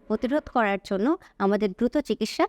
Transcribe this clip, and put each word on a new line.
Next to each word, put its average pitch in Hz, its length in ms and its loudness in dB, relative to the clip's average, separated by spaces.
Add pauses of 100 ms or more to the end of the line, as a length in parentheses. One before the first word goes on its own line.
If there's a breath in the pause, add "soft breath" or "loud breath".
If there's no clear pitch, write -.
প্রতিরোধ 247 420 -2
করার 202 360 0
জন্য 220 340 0 (200 loud breath)
আমাদের 202 340 2
দ্রুত 240 260 0
চিকিৎসা 254 500 -2